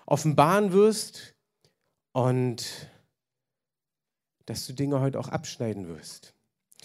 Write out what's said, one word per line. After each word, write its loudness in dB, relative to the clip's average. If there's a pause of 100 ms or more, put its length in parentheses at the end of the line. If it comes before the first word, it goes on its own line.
offenbaren 4
wirst 2 (800)
und -2 (1500)
dass -10
du -12
Dinge -2
heute 0
auch -8
abschneiden -6
wirst. -16 (500)